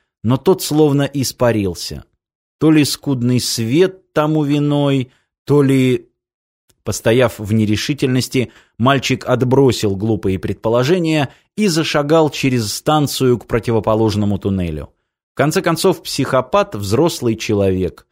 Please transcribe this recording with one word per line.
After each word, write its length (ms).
но 140
тот 260
словно 400
испарился. 1000
То 120
ли 120
скудный 560
свет 760
тому 300
виной, 680
то 160
ли... 480
Постояв 480
в 160
нерешительности, 1000
мальчик 480
отбросил 680
глупые 440
предположения 880
и 120
зашагал 640
через 420
станцию 640
к 80
противоположному 920
туннелю. 500
В 40
конце 240
концов, 400
психопат — 720
взрослый 600
человек. 760